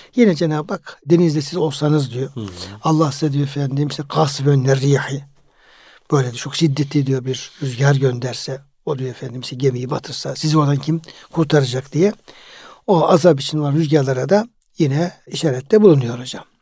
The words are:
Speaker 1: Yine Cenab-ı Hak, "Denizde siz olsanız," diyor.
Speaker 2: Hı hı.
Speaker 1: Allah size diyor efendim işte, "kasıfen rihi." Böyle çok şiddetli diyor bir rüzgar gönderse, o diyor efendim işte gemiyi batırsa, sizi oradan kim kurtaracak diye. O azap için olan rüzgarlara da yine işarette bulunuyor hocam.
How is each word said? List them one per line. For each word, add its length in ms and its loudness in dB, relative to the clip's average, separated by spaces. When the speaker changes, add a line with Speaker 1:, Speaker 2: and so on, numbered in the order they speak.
Speaker 1:
Yine 180 6
Cenab-ı 380 -4
Hak, 340 -12
"Denizde 360 4
siz 140 -8
olsanız," 560 0
diyor. 220 -8
Speaker 2:
Hı 60 -10
hı. 60 -8
Speaker 1:
Allah 300 2
size 200 -4
diyor 120 0
efendim 440 -4
işte, 200 -10
"kasıfen 680 2
rihi." 480 0
Böyle 200 0
çok 240 -10
şiddetli 500 0
diyor 180 -2
bir 260 -8
rüzgar 320 2
gönderse, 640 -4
o 140 -6
diyor 120 -8
efendim 300 -14
işte 160 -12
gemiyi 340 -2
batırsa, 460 -8
sizi 220 0
oradan 180 2
kim 240 -2
kurtaracak 600 0
diye. 200 2
O 220 4
azap 320 6
için 180 -4
olan 180 0
rüzgarlara 520 0
da 200 2
yine 340 0
işarette 560 0
bulunuyor 360 6
hocam. 260 -14